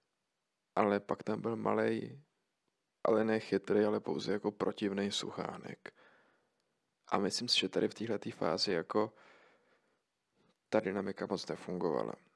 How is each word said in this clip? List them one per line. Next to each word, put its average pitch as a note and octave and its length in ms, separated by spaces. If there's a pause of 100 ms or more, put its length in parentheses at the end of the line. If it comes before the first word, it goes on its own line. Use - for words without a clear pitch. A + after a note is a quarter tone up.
(760)
ale G2+ 240
pak - 220
tam - 180
byl A2+ 160
malej, A2+ 640 (840)
ale A2 200
ne A2 160
chytrý, G#2 440
ale G#2+ 160
pouze B2+ 320
jako G#2 180
protivnej G2+ 600
suchánek. - 840 (1120)
A - 100
myslím G2 300
si, - 100
že F#2+ 100
tady F#2 200
v - 60
téhletý A2+ 360
fázi F#2 420
jako G#2 400 (1600)
ta A2 120
dynamika G2 460
moc F#2 200
nefungovala. D2+ 680 (220)